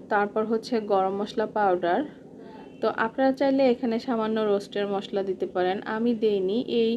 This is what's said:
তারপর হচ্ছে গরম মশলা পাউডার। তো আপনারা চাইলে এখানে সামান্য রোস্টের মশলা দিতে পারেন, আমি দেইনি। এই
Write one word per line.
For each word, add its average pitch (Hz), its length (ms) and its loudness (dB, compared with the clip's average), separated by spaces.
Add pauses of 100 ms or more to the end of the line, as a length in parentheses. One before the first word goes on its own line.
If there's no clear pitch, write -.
তারপর 208 360 2
হচ্ছে 226 340 -2
গরম 196 380 2
মশলা 214 280 -2
পাউডার। 185 560 2 (800)
তো 220 160 2
আপনারা 269 340 2
চাইলে 269 380 2
এখানে 240 300 0
সামান্য 220 400 -2
রোস্টের 202 480 0
মশলা 202 360 -2
দিতে 190 220 -4
পারেন, 185 400 0
আমি 226 280 0
দেইনি। 208 440 2 (100)
এই 226 280 2